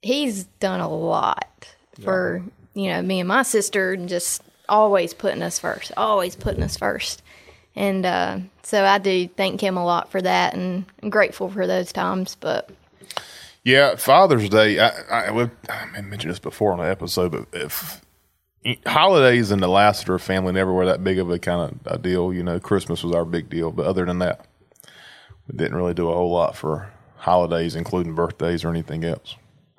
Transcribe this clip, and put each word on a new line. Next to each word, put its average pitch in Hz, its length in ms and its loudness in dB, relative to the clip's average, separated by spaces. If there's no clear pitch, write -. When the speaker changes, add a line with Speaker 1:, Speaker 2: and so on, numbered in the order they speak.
Speaker 1:
he's 240 420 -2
done 185 220 -2
a 160 80 -4
lot - 760 -2
Speaker 2:
Yeah. - 80 -20
Speaker 1:
for, 180 380 -2
you 196 160 -4
know, 175 120 -2
me 185 180 -2
and 180 100 -2
my 240 140 2
sister, 202 500 0
and 180 160 -8
just 175 320 -6
always 202 460 4
putting - 280 -4
us 170 180 -4
first, - 360 -6
always 196 400 0
putting - 280 -4
us 202 140 -4
first. - 440 -6
And, 190 300 -2
uh, 175 340 -2
so 202 220 0
I 196 140 6
do 190 320 0
thank 190 320 -4
him 190 160 0
a 175 80 -2
lot 175 260 0
for 190 100 -2
that, 180 320 2
and 185 320 -4
I'm 214 80 -6
grateful 196 400 -2
for 190 160 -4
those 180 280 -2
times, 185 460 -4
but - 300 -6
Speaker 2:
Yeah, 131 320 6
Father's 135 540 6
Day, 107 300 6
I, 113 100 8
I, 104 220 -2
we, 117 120 0
I - 240 -8
may 104 80 -10
mention 101 280 -8
this 90 100 -6
before - 340 0
on 87 60 -2
the 85 40 -4
episode, 87 480 -2
but - 220 -8
if - 480 -10
holidays 131 680 6
in 101 100 2
the 90 80 2
Lassiter 95 500 4
family 92 320 -2
never 92 220 0
were 92 120 2
that 90 180 0
big 95 160 0
of 90 120 -2
a 87 80 -2
kinda 87 340 -2
a - 120 -4
deal. 90 360 0
You 90 100 -4
know, 87 160 -2
Christmas 87 440 -2
was 85 120 -2
our 85 100 2
big 85 240 -6
deal, 82 220 -4
but 80 140 -4
other 92 200 0
than 87 140 -2
that, 90 260 -4
we - 100 -12
didn't - 180 -2
really 87 180 -2
do 85 160 -2
a 85 40 0
whole 87 180 0
lot 85 240 0
for 78 340 -6
holidays, 85 580 2
including 82 400 -2
birthdays 85 480 -2
or 82 60 -2
anything 80 360 -4
else. - 300 -6